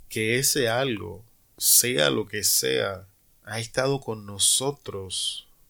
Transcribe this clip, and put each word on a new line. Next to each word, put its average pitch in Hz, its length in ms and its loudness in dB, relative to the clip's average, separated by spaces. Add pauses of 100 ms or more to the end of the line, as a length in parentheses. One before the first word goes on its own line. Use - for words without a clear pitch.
(100)
que 113 280 0
ese 135 300 2
algo, 113 560 -2 (320)
sea 123 540 4
lo 104 180 0
que 104 160 -6
sea, 95 640 0 (380)
ha 107 140 -8
estado 131 420 -2
con 110 260 -10
nosotros 101 1200 -2 (220)